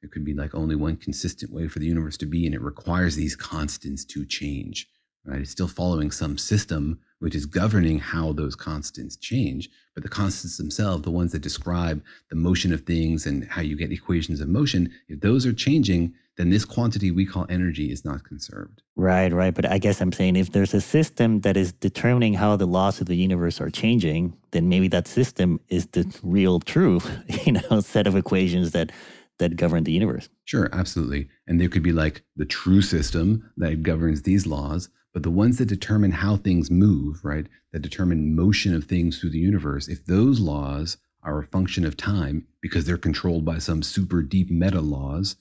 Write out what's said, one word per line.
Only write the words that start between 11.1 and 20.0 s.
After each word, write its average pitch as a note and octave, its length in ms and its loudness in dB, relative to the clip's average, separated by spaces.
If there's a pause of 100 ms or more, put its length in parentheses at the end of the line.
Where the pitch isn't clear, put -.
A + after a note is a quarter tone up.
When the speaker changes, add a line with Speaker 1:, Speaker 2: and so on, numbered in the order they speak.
Speaker 1:
ones F2 220 0
that D#2+ 80 -6
describe D#2+ 600 -4 (260)
the E2+ 80 -8
motion F2+ 340 2
of D#2+ 120 0
things E2 420 0
and C#2+ 240 -4
how - 140 -6
you D2+ 120 -4
get D#2+ 160 -6
equations D#2+ 520 -2
of C#2+ 60 -4
motion, G2 440 0 (160)
if D2 120 -12
those B2 260 4
are A#2+ 80 2
changing, G2+ 580 2 (240)
then F2 140 2
this G#2 160 4
quantity A2 440 0
we F#2 140 2
call F#2 240 -4
energy F2 420 -2
is - 140 -10
not C#2+ 200 -6
conserved. - 580 -16 (120)
Speaker 2:
Right, F#2 380 2
right. F2+ 220 2
But - 100 -2
I G2 140 2
guess G2 240 2